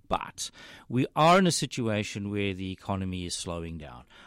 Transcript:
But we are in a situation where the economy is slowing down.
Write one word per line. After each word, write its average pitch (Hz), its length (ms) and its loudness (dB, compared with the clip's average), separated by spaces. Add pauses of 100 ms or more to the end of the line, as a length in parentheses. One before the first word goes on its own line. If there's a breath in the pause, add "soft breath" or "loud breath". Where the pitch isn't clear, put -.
But - 420 -6 (380 loud breath)
we 127 260 2
are 165 240 8
in 190 80 6
a 165 60 4
situation 107 800 -2
where 101 220 0
the 95 180 -6
economy 92 520 -4
is 85 120 -6
slowing 85 420 -6
down. 69 240 -14 (240 loud breath)